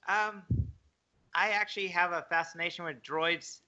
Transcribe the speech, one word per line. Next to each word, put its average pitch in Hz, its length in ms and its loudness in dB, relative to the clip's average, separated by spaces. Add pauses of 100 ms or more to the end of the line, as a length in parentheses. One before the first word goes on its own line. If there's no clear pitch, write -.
Um, 208 340 0 (920)
I 190 160 4
actually 208 380 -2
have 175 240 4
a 165 160 -2
fascination 170 560 -2
with 143 180 -6
droids. 160 640 0